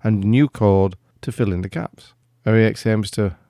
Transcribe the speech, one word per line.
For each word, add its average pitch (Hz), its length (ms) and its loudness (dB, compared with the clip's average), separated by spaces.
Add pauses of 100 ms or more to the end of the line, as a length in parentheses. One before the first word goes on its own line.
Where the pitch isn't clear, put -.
and 107 220 0
new 123 240 4
code 98 480 2 (240)
to - 120 -10
fill 104 200 -2
in 90 100 -4
the 98 60 -6
gaps. - 460 -12 (320)
Airy 110 180 4
X 110 220 -2
aims 107 260 -2
to 101 240 -4 (140)